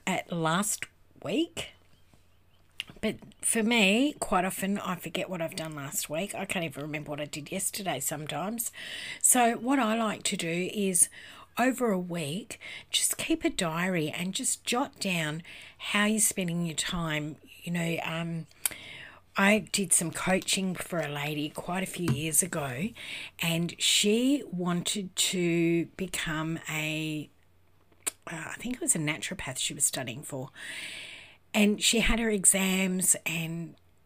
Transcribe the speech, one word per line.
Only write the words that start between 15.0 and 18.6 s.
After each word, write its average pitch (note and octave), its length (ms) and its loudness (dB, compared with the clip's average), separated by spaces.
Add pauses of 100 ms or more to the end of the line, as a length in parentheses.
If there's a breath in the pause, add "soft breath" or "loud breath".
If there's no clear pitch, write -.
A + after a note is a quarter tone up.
down E3 420 0 (360 loud breath)
how - 260 2
you're G#3+ 160 4
spending E3+ 460 2
your D#3 100 -2
time. D#3 600 -2 (260)
You E3+ 100 -4
know, E3+ 320 0
um, E3 420 -4 (880 loud breath)